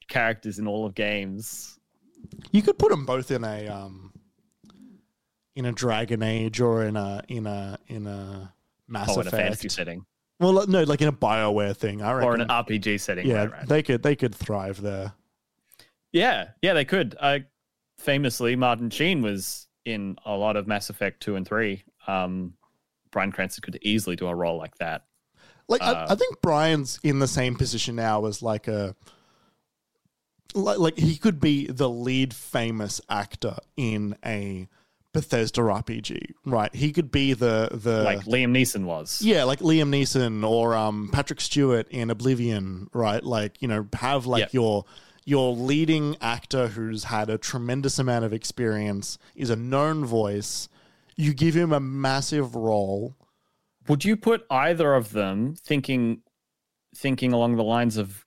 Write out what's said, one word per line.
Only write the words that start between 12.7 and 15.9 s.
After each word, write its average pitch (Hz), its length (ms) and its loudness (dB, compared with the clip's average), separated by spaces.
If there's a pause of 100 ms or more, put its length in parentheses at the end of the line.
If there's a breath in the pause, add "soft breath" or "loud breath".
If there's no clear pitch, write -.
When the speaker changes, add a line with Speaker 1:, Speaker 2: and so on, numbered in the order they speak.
Speaker 1:
G 104 180 0
setting, 95 300 -4
Speaker 2:
Yeah, 113 140 2
Speaker 1:
right, 107 120 0
right. - 160 -8
Speaker 2:
they 151 140 4
could, 123 200 0
they 147 140 2
could 117 180 -2
thrive 98 460 -6
there. 98 320 -6 (1000 soft breath)